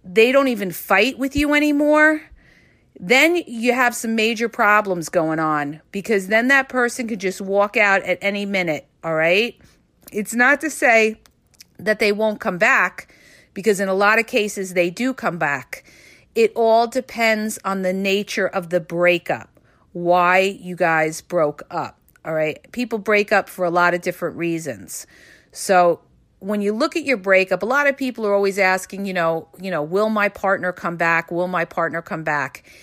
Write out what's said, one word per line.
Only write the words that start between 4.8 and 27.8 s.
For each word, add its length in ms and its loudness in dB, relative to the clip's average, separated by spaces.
going 300 0
on, 420 -2
because 360 -2
then 200 2
that 220 2
person 380 -2
could 120 -8
just 200 -4
walk 380 0
out 260 4
at 160 -2
any 280 -4
minute 400 -4
all 120 -2
right? 440 0
It's 220 -6
not 280 2
to 80 -4
say 500 2
that 220 -2
they 120 2
won't 280 -2
come 180 -4
back, 560 0
because 260 0
in 100 -2
a 40 0
lot 260 4
of 80 0
cases, 460 -4
they 160 2
do 240 -4
come 240 -6
back. 460 -6
It 200 4
all 320 4
depends 800 -2
on 160 -4
the 120 0
nature 540 -2
of 220 -6
the 100 0
breakup, 800 -4
why 480 2
you 360 -2
guys 460 0
broke 500 -2
up, 260 -8
all 100 -8
right? 380 -4
People 280 -6
break 320 0
up 180 2
for 160 -4
a 60 0
lot 220 4
of 80 -2
different 360 -6
reasons. 720 -8
So 500 2
when 220 -6
you 120 -2
look 220 -2
at 80 -4
your 140 0
breakup, 460 2
a 20 -2
lot 220 2